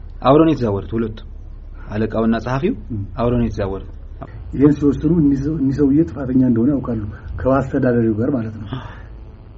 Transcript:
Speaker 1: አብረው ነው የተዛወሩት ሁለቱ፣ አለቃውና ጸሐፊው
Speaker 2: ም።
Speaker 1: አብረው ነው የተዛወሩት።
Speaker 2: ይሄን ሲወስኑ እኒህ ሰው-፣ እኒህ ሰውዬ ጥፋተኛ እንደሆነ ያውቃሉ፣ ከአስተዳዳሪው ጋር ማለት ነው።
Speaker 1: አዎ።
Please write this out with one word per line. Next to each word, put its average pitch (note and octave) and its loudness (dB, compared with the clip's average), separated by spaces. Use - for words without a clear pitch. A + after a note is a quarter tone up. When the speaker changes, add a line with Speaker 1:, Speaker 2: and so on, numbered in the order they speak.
Speaker 1:
አብረው C#3+ 8
ነው D#3+ 4
የተዛወሩት G#2 -2
ሁለቱ፣ A2+ -2
አለቃውና A2 0
ጸሐፊው C3+ -2
Speaker 2:
ም። G#2+ -6
Speaker 1:
አብረው A#2+ 0
ነው A#2+ 2
የተዛወሩት። G2 -4
Speaker 2:
ይሄን C#3+ 6
ሲወስኑ C#3+ 2
እኒህ C#3 4
ሰው-፣ D3 -2
እኒህ C3+ 0
ሰውዬ C#3+ 4
ጥፋተኛ C3 0
እንደሆነ A#2+ 4
ያውቃሉ፣ B2 -2
ከአስተዳዳሪው B2+ 2
ጋር A#2 0
ማለት A2+ -4
ነው። G2+ -10
Speaker 1:
አዎ። B2 -8